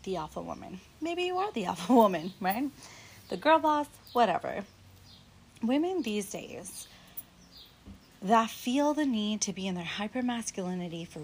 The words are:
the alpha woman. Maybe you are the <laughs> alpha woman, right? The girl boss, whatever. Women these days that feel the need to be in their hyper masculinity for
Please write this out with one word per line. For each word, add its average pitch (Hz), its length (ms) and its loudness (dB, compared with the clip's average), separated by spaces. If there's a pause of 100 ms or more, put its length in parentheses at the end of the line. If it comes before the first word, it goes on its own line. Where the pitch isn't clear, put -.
the 190 120 -4
alpha 156 240 -6
woman. 170 400 -10 (200)
Maybe 339 240 -2
you 359 140 -2
are 415 140 -2
the 208 120 -4
<laughs> - 20 -2
alpha 190 260 0
woman, 190 480 6
right? 220 300 0 (580)
The 190 80 -4
girl 311 220 6
boss, 294 300 2 (240)
whatever. 196 520 2 (1000)
Women 302 400 2
these 208 280 -4
days - 580 -12 (1400)
that 226 240 6
feel 285 460 0
the 302 100 0
need 214 380 0
to 196 100 -4
be 190 140 -6
in 185 80 -2
their 175 100 -6
hyper 214 380 -6
masculinity 180 840 -4
for 165 200 -12